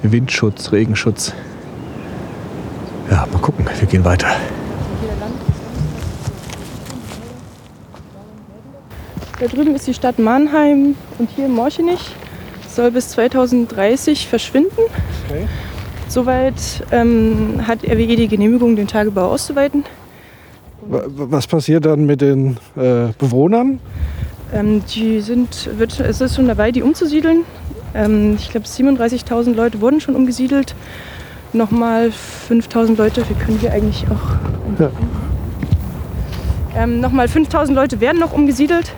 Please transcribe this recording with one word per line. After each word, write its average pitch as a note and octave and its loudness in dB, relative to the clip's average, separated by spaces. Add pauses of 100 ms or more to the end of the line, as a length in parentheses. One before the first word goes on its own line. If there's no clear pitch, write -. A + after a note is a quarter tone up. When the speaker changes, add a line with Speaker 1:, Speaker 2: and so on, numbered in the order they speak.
Speaker 1:
Windschutz, A2+ 2
Regenschutz. G#2+ 0 (1800)
Ja, - 2
mal - 0
gucken, - 0 (120)
wir G2+ 2
gehen F#2 4
weiter. F2 2 (4000)
Speaker 2:
Da B3 -2
drüben C#4 2
ist C#4 -6
die B3+ -2
Stadt B3 0
Mannheim C#4+ 4 (240)
und A#3 0
hier C4+ -2
Morchenich D4+ 0 (540)
soll A#3+ 2
bis B3 -2
zweitausenddreißig B3 2
verschwinden. C#4+ 0 (480)
Speaker 3:
Okay. D#4 -4 (640)
Speaker 2:
Soweit, B3+ 0
ähm, A3 2
hat A3+ -2
R - 2
W A3+ 4
E A#3 2
die A3+ 4
Genehmigung, A3 4
den G3+ 0
Tagebau G3+ 2
auszuweiten. C#4+ 0 (1040)
Speaker 3:
Wa-, - -2
wa-, C#3 -8
was D3 0
passiert D#3 2
dann D3+ 4
mit C#3+ 2
den, C3+ 2 (200)
äh, B2 2 (100)
Bewohnern? G3 4 (720)
Speaker 2:
Ähm, G#3+ 2 (120)
die A3 0
sind, A#3+ -2
wird, A3+ -2
es A3 0
ist C4 0
schon C4 4
dabei, G#3+ 2
die A#3+ 0
umzusiedeln. D#4+ 2 (500)
Ähm, G#3+ 2
ich - -8
glaub, G#3+ -6
siebenunddreißigtausend A#3+ 0
Leute A3+ 0
wurden C4+ 4
schon C#4 -2
umgesiedelt. C4 0 (800)
Nochmal A3+ 2
fünftausend A3+ 0
Leute, A3 2
wir A3+ -2
können A3 0
hier A#3 0
eigentlich G#3 0
auch - -2
Speaker 3:
Ja. D3 4 (1800)
Speaker 2:
Ähm, A#3 2
nochmal B3+ 2
fünftausend D4+ 2
Leute C4 2
werden C#4+ 2
noch E4 0
umgesiedelt. D4 2